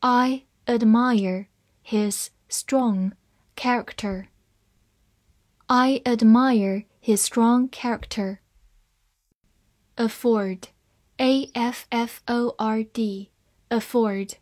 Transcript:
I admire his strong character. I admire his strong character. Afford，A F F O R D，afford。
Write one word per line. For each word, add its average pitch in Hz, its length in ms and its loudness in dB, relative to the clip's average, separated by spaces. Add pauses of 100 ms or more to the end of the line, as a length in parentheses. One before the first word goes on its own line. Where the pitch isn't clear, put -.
I 254 420 2 (240)
admire 220 800 2 (340)
his 208 480 -4 (180)
strong 208 680 -2 (420)
character. 208 720 -4 (1400)
I 254 380 2
admire 226 760 4 (160)
his 208 200 0
strong 247 480 2
character. 208 720 -6 (1600)
Afford，A 233 1600 -2
F 240 380 -6
F 233 380 -4
O 240 320 -2
R 220 240 -2
D，afford。 214 1600 -4